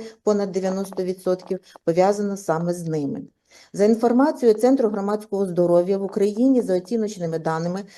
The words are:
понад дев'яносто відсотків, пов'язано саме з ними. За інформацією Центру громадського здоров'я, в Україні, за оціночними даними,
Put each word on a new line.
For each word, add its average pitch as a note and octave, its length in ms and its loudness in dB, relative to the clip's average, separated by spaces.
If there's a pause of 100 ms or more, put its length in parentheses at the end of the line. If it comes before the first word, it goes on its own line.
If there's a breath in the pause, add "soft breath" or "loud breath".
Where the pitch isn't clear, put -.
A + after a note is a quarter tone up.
(240 loud breath)
понад G3+ 280 0
дев'яносто F#3+ 520 -4
відсотків, F#3 560 -4 (260 loud breath)
пов'язано G3 520 2
саме E3+ 360 -2
з E3+ 140 -10
ними. D3+ 340 -4 (520 soft breath)
За F#3+ 120 2
інформацією A#3 720 4
Центру B3 320 2
громадського G3+ 560 -4
здоров'я, F3 520 2
в G3 60 -6
Україні, G#3+ 580 2
за F#3 160 0
оціночними F#3 640 -4
даними, E3 440 -4 (140 loud breath)